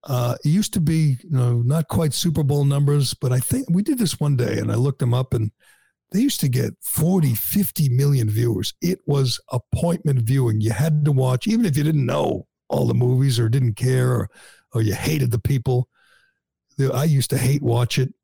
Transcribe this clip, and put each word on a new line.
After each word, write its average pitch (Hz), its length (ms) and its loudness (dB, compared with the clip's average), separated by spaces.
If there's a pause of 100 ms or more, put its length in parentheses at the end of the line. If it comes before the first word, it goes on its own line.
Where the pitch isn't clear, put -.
Uh, 123 320 -2 (100)
it 147 40 2
used 190 240 0
to 196 80 -2
be, 151 420 2
you - 80 -12
know, 120 340 0
not 151 220 0
quite 165 260 0
Super 160 300 -2
Bowl 143 220 2
numbers, 143 500 2
but 127 180 -2
I 127 60 2
think 254 320 -2
we 202 140 2
did 285 140 -2
this 202 200 -2
one 143 180 0
day, 120 220 -2
and 107 140 -2
I - 20 -2
looked 131 240 0
them 120 160 0
up, 127 180 -2
and 110 200 -2 (580)
they 185 80 0
used 269 220 0
to 143 80 0
get 123 320 -2
forty, 160 540 0
fifty 165 540 -2
million 127 400 2
viewers. 107 540 -2
It 180 240 -2
was 139 340 0 (120)
appointment 143 720 -2
viewing. 117 380 0
You 110 120 0
had 151 320 0
to 147 80 2
watch, 127 340 0
even 226 180 2
if 147 120 0
you 147 80 0
didn't 151 200 2
know - 440 -2 (200)
all 127 200 0
the 117 60 0
movies 123 440 2
or 113 100 0
didn't 120 260 0
care 127 360 0
or, 107 200 -2 (440)
or 113 80 0
you 107 120 0
hated 135 360 -2
the 113 80 -2
people. 127 500 -2 (880)
The, 135 160 0
I 131 120 0
used 143 260 0
to 131 80 -2
hate 143 240 0
watch 117 380 0
it. 131 120 -2 (120)